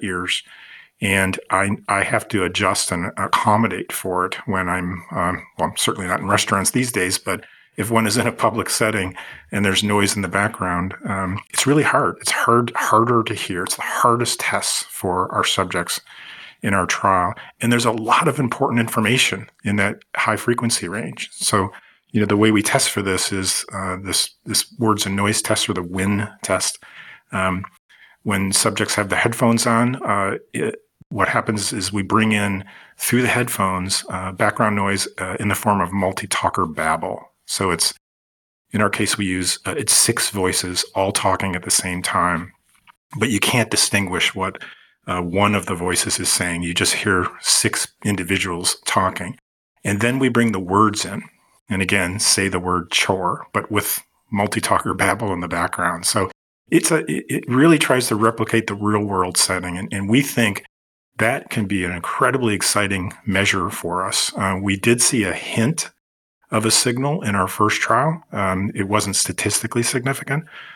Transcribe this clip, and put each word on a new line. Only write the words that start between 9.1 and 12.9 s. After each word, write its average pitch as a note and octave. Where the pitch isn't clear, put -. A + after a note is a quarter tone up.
and G2+
there's F#2+
noise G2+
in G2+
the F#2
background, F#2
um, F#2+
it's -
really C#3+
hard. -
It's -
hard, A#2+
harder A#2